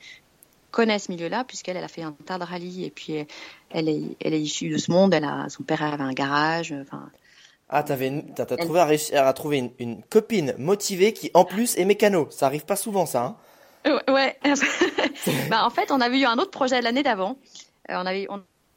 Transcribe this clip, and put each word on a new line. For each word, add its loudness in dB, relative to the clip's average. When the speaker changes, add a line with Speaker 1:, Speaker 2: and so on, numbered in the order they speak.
Speaker 1:
connaît 2
ce -8
milieu-là, -4
puisqu'elle, -10
elle -8
a -8
fait -12
un -10
tas -6
de -8
rallyes, -8
et -10
puis -10
elle, -6
elle 0
est, 0
elle -2
est 0
issue -4
de -2
ce -2
monde. 6
Elle 2
a, -4
son -12
père -2
avait -2
un -2
garage, 0
euh, -8
enfin. -16
Speaker 2:
Ah, 2
t'avais -2
une, -6
t'as, -4
t'as -2
Speaker 1:
Elle -2
Speaker 2:
trouvé, 2
à 8
réussir 4
à 6
trouver -2
une, -2
une -8
copine 2
motivée 2
qui, -8
en 10
plus, -2
est 4
mécano. 4
Ça 0
arrive 0
pas -2
souvent, -2
ça, -2
hein ? 2
Speaker 1:
Ouais, 4
ouais. 2
<laughs> 0
Bah, 2
en 2
fait, 0
on 4
avait 2
eu 4
un 2
autre -2
projet 0
l'année 0
d'avant. 0
Euh, -6
on -4
avait, -4
on, -10